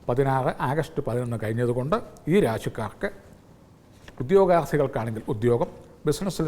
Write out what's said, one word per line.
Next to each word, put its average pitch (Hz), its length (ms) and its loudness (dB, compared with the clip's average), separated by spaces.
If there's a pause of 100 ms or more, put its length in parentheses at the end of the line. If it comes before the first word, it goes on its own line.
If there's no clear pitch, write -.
പതിനാറ് 135 440 2 (180)
ആഗസ്റ്റ് 143 380 -4
പതിനൊന്ന് 120 360 -4
കഴിഞ്ഞതുകൊണ്ട് 123 540 -2 (360)
ഈ - 20 6 (120)
രാശിക്കാർക്ക് 110 600 -6 (1120)
ഉദ്യോഗാർത്ഥികൾക്കാണെങ്കിൽ 143 1000 2 (100)
ഉദ്യോഗം, 120 360 2 (380)
ബിസിനസ്സിൽ 165 400 -2